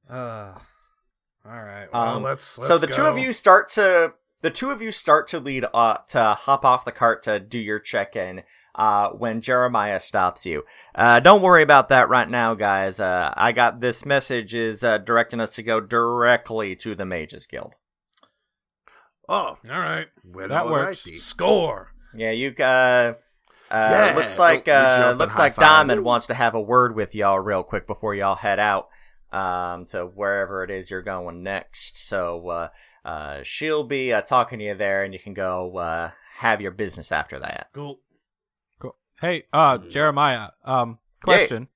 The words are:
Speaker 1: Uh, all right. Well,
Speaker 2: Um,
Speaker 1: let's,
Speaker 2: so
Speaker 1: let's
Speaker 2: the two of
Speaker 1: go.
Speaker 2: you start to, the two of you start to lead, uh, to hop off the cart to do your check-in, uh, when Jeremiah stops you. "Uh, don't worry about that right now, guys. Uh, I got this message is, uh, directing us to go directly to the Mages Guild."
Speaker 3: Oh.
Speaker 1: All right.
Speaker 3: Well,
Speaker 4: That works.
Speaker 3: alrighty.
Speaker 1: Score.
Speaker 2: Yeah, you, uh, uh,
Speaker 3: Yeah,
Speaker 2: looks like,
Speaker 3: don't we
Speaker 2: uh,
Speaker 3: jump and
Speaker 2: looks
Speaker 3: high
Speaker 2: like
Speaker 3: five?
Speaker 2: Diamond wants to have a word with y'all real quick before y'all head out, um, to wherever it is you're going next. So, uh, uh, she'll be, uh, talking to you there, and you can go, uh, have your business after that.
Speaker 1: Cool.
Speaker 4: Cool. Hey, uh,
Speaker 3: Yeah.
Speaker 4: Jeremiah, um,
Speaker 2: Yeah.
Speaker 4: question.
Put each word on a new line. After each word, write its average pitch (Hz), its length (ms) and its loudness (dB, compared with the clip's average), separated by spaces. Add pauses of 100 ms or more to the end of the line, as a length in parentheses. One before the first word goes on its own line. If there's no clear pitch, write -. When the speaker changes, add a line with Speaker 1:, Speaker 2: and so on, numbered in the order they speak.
Speaker 1:
Uh, 113 460 -14 (880)
all 113 180 -18
right. 101 300 -16
Well, 117 240 -2
Speaker 2:
Um, 110 60 -6
Speaker 1:
let's, 135 220 -6
Speaker 2:
so - 180 -10
Speaker 1:
let's 156 180 2
Speaker 2:
the 160 60 -2
two 190 180 -2
of 311 120 2
Speaker 1:
go. 262 60 -4
Speaker 2:
you 262 100 -4
start - 380 4
to, 180 440 2 (280)
the 160 80 -2
two 254 200 -8
of 233 120 -8
you 220 100 -8
start 156 360 2
to 165 120 -8
lead, 131 320 -6
uh, 113 260 2 (100)
to 110 260 2
hop - 300 0
off 127 200 2
the 113 80 -8
cart 113 320 0
to 104 160 -2
do 117 180 -10
your 107 220 -6
check-in, 95 640 -6 (340)
uh, 104 340 2
when 113 300 -6
Jeremiah 120 580 0
stops 90 480 -4
you. 78 180 -6 (300)
"Uh, 117 260 6
don't 190 220 8
worry 180 200 6
about 139 260 6
that 127 200 6
right 120 200 2
now, 113 260 -2
guys. 98 460 0
Uh, 90 360 -2
I 117 160 2
got 120 280 2
this 120 240 -4
message 127 500 -2
is, 113 300 -4
uh, 110 140 2
directing 117 420 -2
us 110 160 -4
to 117 60 -12
go 110 180 -2
directly 117 960 0
to 110 180 -10
the 95 120 -8
Mages 82 400 -10
Guild." - 280 -16 (1500)
Speaker 3:
Oh. - 280 -4 (120)
Speaker 1:
All 156 120 -6
right. 160 260 -6 (180)
Speaker 3:
Well, 95 240 -14
Speaker 4:
That 156 200 -2
works. 160 340 -4
Speaker 3:
alrighty. - 160 -16
Speaker 1:
Score. 170 720 -2 (240)
Speaker 2:
Yeah, 113 160 -4
you, 120 300 -4
uh, - 20 2
uh, 127 520 4 (560)
Speaker 3:
Yeah, 110 460 4
Speaker 2:
looks - 220 -2
like, 165 280 4
Speaker 3:
don't 151 80 4
we 139 120 8
Speaker 2:
uh, 127 120 4
Speaker 3:
jump 123 120 4
and 123 80 -2
Speaker 2:
looks 104 160 -2
Speaker 3:
high - 80 2
Speaker 2:
like 143 120 2
Speaker 3:
five? 160 100 4
Speaker 2:
Diamond 147 400 6
wants 120 220 0
to 120 80 -4
have 117 200 0
a 110 60 0
word 117 340 2
with 104 200 -4
y'all 98 260 2
real 95 240 -4
quick - 240 -8
before 104 260 -6
y'all 98 220 -2
head 101 240 -2
out, 101 280 -2 (440)
um, 90 540 -6
to 90 200 -10
wherever 98 580 -4
it 92 60 -12
is 95 200 -10
you're 92 120 -10
going 90 400 -10
next. - 560 -10
So, 87 500 -8
uh, 85 200 -8 (360)
uh, 73 380 -12
she'll 151 420 -6
be, 127 280 -4
uh, 104 100 0
talking 123 360 0
to 107 60 -10
you 104 100 -6
there, 98 300 -2
and 95 80 -10
you 92 80 -16
can 101 140 -18
go, 92 420 -6
uh, 82 340 -6 (260)
have 113 240 0
your 98 120 -8
business 90 400 -10
after 73 260 -6
that. - 360 -14
Speaker 1:
Cool. 143 260 -16 (800)
Speaker 4:
Cool. - 180 -16 (240)
Hey, 170 320 -4
uh, 143 300 4
Speaker 3:
Yeah. 85 60 -20
Speaker 4:
Jeremiah, 139 600 0 (140)
um, 120 340 -4 (220)
Speaker 2:
Yeah. - 40 -20
Speaker 4:
question. 165 500 2